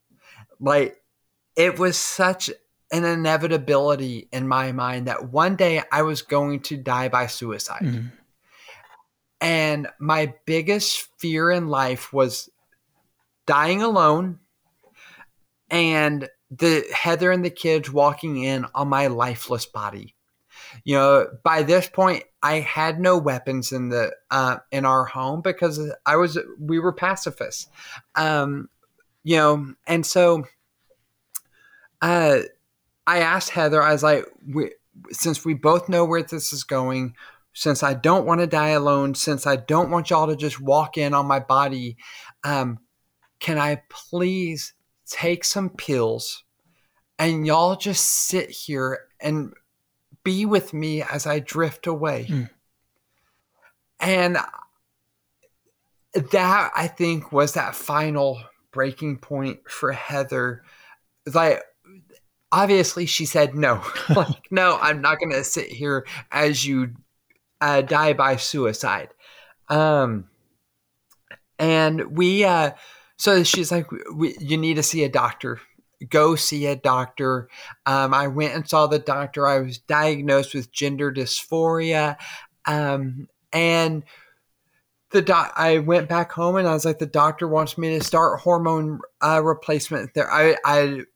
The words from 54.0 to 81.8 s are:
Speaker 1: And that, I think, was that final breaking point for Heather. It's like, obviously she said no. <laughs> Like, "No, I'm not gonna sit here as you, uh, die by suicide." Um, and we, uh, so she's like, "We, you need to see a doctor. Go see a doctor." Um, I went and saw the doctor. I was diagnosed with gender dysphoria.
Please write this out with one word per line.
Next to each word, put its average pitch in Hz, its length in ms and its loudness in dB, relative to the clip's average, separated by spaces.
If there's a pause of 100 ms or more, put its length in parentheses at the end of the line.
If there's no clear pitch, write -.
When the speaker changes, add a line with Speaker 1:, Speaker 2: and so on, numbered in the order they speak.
Speaker 1:
And 180 360 0 (1800)
that, 185 640 2
I 165 120 -2
think, 165 440 -4
was 147 220 2
that - 200 -4
final 143 680 -2 (280)
breaking 135 460 -4
point 135 540 -8
for - 220 -4
Heather. 131 720 -4 (640)
It's 135 100 -6
like, 160 280 4 (880)
obviously 185 540 4
she 160 220 -2
said 147 280 2
no. 127 280 2 (140)
<laughs> - 120 -4
Like, - 420 2
"No, 180 300 4
I'm 151 200 0
not 151 200 0
gonna 139 240 -2
sit - 220 -4
here 135 400 -4 (240)
as 147 360 2
you, 127 280 -2 (640)
uh, 143 220 4
die 151 320 2
by 135 220 2
suicide." 110 720 -2 (580)
Um, 147 600 0 (1300)
and 160 580 0
we, 185 280 4
uh, 165 260 2 (480)
so 190 240 4
she's 170 280 -2
like, 170 160 -2 (280)
"We, 156 260 -2
you 151 160 -2
need 160 180 0
to 151 80 0
see 160 220 -2
a 135 60 -2
doctor. 120 500 -2 (480)
Go 156 280 4
see 147 300 -2
a 143 100 -2
doctor." 127 760 -2 (340)
Um, 135 300 2
I 139 140 2
went 139 260 -2
and 151 120 -6
saw 151 200 4
the 147 120 2
doctor. 143 480 -4
I 139 120 4
was 127 200 -6
diagnosed 143 760 0
with 131 180 -8
gender 143 400 -4
dysphoria. 160 1040 -2 (480)